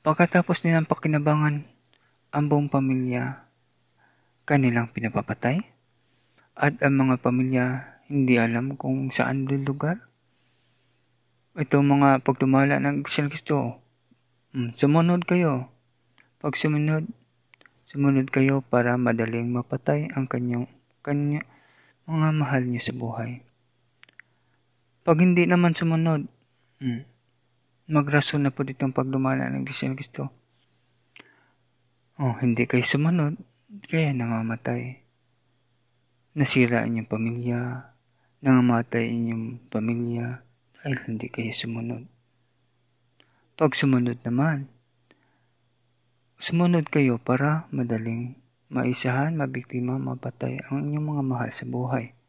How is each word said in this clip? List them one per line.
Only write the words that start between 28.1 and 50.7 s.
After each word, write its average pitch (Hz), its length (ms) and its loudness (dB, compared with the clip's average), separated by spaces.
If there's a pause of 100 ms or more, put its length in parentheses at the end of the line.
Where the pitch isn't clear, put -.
na 135 80 0
po - 80 -10
ditong 135 320 -4
pagdumala 131 560 -2
ng 135 160 -4
Iglesia 135 240 -6
ni 131 80 -4
Cristo. 139 320 -10 (1900)
Oh, 123 240 -2
hindi 120 240 2
kayo 123 160 2
sumunod, 156 560 0 (480)
kaya 160 240 0
namamatay. 120 880 -4 (1300)
Nasira 120 560 2
inyong 113 240 -4
pamilya, 120 800 -4 (480)
nangamatay 120 720 2
inyong 117 560 -6
pamilya 117 720 -4 (400)
dahil 139 240 -4
hindi 113 240 -8
kayo 113 240 -6
sumunod. 117 560 -8 (1500)
Pag 156 160 2
sumunod 123 500 2
naman, 139 460 0 (1700)
sumunod 175 480 2
kayo 131 320 2
para 143 480 0
madaling 120 640 -4 (380)
maisahan, 131 640 -2
mabiktima, 131 640 -4
mapatay 127 640 -6
ang 147 240 -4